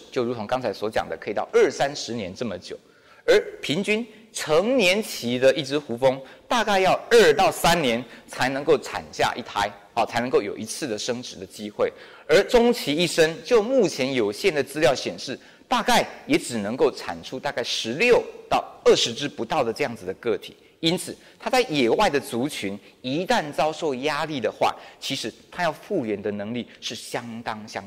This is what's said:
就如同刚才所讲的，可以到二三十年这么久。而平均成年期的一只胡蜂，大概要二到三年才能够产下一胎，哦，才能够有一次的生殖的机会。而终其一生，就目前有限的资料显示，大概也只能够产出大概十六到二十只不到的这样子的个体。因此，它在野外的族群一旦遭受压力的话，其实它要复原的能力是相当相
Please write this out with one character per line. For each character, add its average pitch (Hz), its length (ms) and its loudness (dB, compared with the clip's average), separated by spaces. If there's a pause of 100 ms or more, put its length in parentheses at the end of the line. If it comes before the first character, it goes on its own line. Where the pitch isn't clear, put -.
就 131 140 -2
如 120 100 -2
同 110 140 -8
刚 127 140 -2
才 113 100 -2
所 104 180 -6
讲 87 200 -4
的， 82 80 -6
可 - 120 -10
以 104 40 -6
到 101 180 -4
二 214 180 6
三 143 240 -2
十 - 200 -8
年 98 200 -6
这 123 120 -6
么 92 120 -6
久。 - 200 -14 (480)
而 190 140 6 (220)
平 180 220 -2
均 214 220 -2 (280)
成 185 420 2
年 202 260 4
期 123 360 -4
的 131 160 6
一 156 100 -2
只 135 140 -4
胡 117 180 -4
蜂， 131 240 2 (280)
大 233 160 2
概 202 160 2
要 175 200 4 (100)
二 196 240 8
到 170 180 6
三 175 280 4
年 123 240 0 (240)
才 131 220 -2
能 139 140 -4
够 147 160 6
产 - 320 -8
下 113 240 0
一 120 80 -8
胎， 104 280 -2 (240)
哦， 117 100 2
才 117 140 -4
能 123 80 -2
够 120 140 4
有 101 160 -6
一 110 80 -8
次 - 220 -8
的 107 100 -4
生 123 240 -6
殖 - 140 -14
的 90 100 -14
机 104 240 -12
会。 104 220 0 (360)
而 175 180 6
终 240 280 6
其 147 220 -2
一 170 100 2
生， 160 380 2
就 233 180 4
目 233 260 4
前 135 240 -2
有 110 200 2
限 175 220 0
的 143 100 0
资 - 160 -6
料 156 140 4
显 104 260 -6
示， - 180 -8 (300)
大 233 160 0
概 214 200 4 (220)
也 143 100 2
只 127 220 -4
能 104 180 -4
够 151 160 4
产 - 320 -10
出 131 160 -12
大 143 120 -6
概 123 120 -6
十 - 300 -4
六 185 300 4 (260)
到 131 160 0 (180)
二 175 120 8
十 - 180 -2
只 135 160 -6
不 113 160 -6
到 156 180 0
的 113 80 0
这 143 120 -2
样 143 120 -4
子 - 80 -16
的 92 120 -6
个 110 200 -2
体。 - 220 -14 (220)
因 165 180 0
此， 110 180 -8 (240)
它 - 80 -8
在 247 140 2
野 143 300 2
外 202 180 4
的 143 100 0
族 123 300 -4
群 101 280 -8 (260)
一 143 200 -4
旦 180 300 -2
遭 156 180 0
受 156 240 -4
压 147 300 -4
力 151 140 -6
的 104 120 -2
话， - 240 0 (240)
其 - 160 -6
实 117 160 -6 (200)
它 175 100 -8
要 165 100 0
复 147 360 -4
原 101 120 -2
的 104 120 -4
能 104 240 -6
力 117 120 -6 (120)
是 - 160 -10
相 117 480 -10
当 110 240 -8
相 98 200 -12